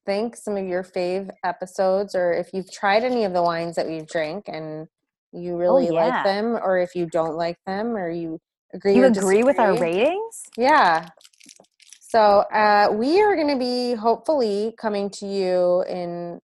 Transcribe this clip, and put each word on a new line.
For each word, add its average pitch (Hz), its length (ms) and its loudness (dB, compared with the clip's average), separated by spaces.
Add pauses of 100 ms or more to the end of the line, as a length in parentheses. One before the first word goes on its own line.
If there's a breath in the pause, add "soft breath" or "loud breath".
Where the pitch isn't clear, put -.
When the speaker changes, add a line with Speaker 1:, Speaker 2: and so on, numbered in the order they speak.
Speaker 1:
think, 214 300 -4
some 208 220 -8
of 190 80 -4
your 185 180 -4
fave 185 460 -4 (140)
episodes, 190 720 -2
or 175 180 2
if 175 200 -4
you've 185 180 -8
tried 208 320 2
any 247 200 0
of 185 100 -2
the 180 80 0
wines 170 340 -2
that 170 120 -2
we've 156 200 -8
drank 165 400 -6
and 156 400 -12 (460)
you 175 220 -8
Speaker 2:
Oh, - 20 -6
Speaker 1:
really 180 340 2
like 165 220 2
Speaker 2:
yeah. 170 100 -2
Speaker 1:
them, 208 380 0
or 185 160 0
if 180 180 -2
you 175 100 -2
don't 160 300 -2
like 170 300 -4
them, 214 320 -6
or 175 120 -6
you 165 300 -8 (340)
agree 196 220 2
Speaker 2:
You 254 80 8
Speaker 1:
or 262 40 8
Speaker 2:
agree 196 360 4
with 277 160 4
our 208 120 4
Speaker 1:
disagree. 175 320 0
Speaker 2:
ratings? 403 400 -2 (140)
Speaker 1:
Yeah. 214 500 4 (920)
So, 208 420 4 (120)
uh, 208 400 4
we 269 300 0
are 403 120 4
gonna 294 220 0
be 247 380 -2
hopefully 226 840 -2
coming 202 300 -4
to 196 160 -14
you 180 640 0
in 175 560 -8